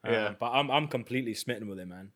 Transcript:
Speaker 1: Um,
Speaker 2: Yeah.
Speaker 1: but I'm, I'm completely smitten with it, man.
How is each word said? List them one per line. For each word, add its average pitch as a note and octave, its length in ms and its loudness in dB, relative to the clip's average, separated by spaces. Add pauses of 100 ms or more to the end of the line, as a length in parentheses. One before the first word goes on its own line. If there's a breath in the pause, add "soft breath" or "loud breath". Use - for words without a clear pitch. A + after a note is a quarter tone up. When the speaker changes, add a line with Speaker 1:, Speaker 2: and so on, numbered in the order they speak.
Speaker 1:
Um, A#2+ 100 2
Speaker 2:
Yeah. G#2+ 260 2
Speaker 1:
but A#2+ 120 0
I'm, C3+ 200 4
I'm D3 160 4
completely A#2+ 460 -2
smitten A2 340 -4
with G2 120 -6
it, F2+ 60 -10
man. F#2 300 -14